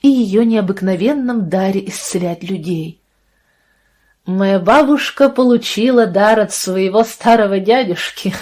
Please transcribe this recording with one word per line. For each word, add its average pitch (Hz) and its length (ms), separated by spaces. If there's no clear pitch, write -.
и 277 80
ее 233 340
необыкновенном 214 1040
даре 190 400
исцелять 180 560
людей. 165 560
«Моя 196 340
бабушка 277 720
получила 247 760
дар 208 360
от 202 100
своего 190 540
старого 214 560
дядюшки, 196 800